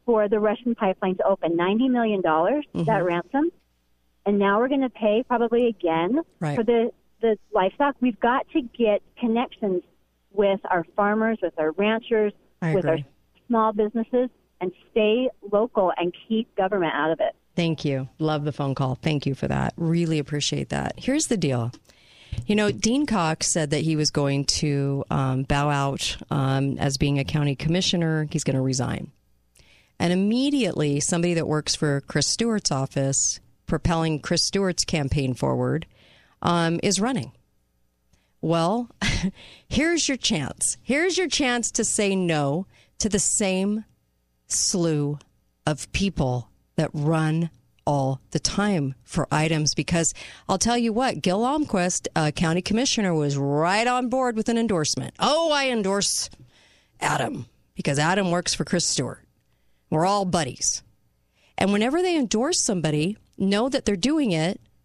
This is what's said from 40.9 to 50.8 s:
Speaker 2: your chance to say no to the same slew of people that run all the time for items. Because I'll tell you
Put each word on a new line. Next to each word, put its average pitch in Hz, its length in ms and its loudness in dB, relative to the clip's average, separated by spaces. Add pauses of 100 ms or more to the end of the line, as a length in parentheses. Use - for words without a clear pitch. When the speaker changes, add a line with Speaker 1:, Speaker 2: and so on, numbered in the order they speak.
Speaker 2:
your 370 100 0
chance 247 440 0
to 226 120 -2
say 196 320 0
no 165 520 0 (320)
to 214 100 -2
the 196 100 0
same 196 640 0 (640)
slew 147 720 0 (460)
of 147 260 -4
people 131 580 -2 (260)
that 156 180 0
run 160 560 0 (360)
all 135 360 0 (100)
the 151 80 0
time 180 640 0
for - 280 -4
items. 151 440 2
Because 165 380 0 (340)
I'll 190 100 0
tell 233 200 2
you 233 160 0